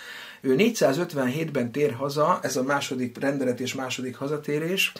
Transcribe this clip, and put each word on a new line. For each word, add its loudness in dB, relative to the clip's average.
Ő 4
négyszázötvenhétben 2
tér 2
haza, 2
ez -2
a 2
második -2
rendelet 0
és -2
második -6
hazatérés, -2